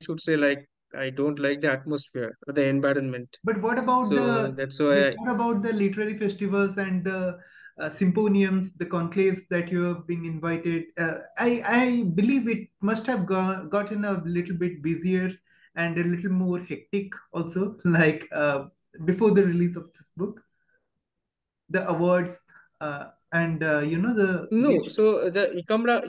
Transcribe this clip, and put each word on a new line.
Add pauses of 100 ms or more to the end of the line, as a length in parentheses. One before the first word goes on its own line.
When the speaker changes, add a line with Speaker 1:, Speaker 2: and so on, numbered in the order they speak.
Speaker 1:
should
say,
like, (260)
I
don't
like
the
atmosphere (100)
or
the
environment.
Speaker 2:
But
what
about
Speaker 1:
So
Speaker 2:
the,
Speaker 1:
that's
why
Speaker 2:
but
Speaker 1:
I
Speaker 2:
what
about
the
literary
festivals
and
the, (400)
uh,
symposiums,
the
conclaves
that
you
have
been
invited? (140)
Uh, (240)
I,
I (120)
believe
it (140)
must
have
go-,
gotten
a
little
bit
busier (440)
and
a
little
more
hectic (180)
also,
<laughs>
like,
uh, (400)
before
the
release
of
this
book, (1300)
the
awards, (460)
uh, (260)
and,
uh,
you
know,
the
Speaker 1:
No,
Speaker 2:
lit-
Speaker 1:
so
the (100)
icamra,